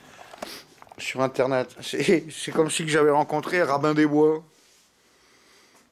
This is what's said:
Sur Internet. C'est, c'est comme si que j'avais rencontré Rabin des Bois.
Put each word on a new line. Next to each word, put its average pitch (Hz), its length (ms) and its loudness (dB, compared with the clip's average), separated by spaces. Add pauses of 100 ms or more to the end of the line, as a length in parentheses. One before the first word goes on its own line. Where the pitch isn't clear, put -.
(1000)
Sur - 240 -6
Internet. 131 580 0
C'est, 151 520 0
c'est - 180 -10
comme 156 180 2
si 160 160 -4
que 156 60 -4
j'avais 151 220 4
rencontré 151 500 0
Rabin 143 320 0
des 151 120 4
Bois. 156 360 2 (1500)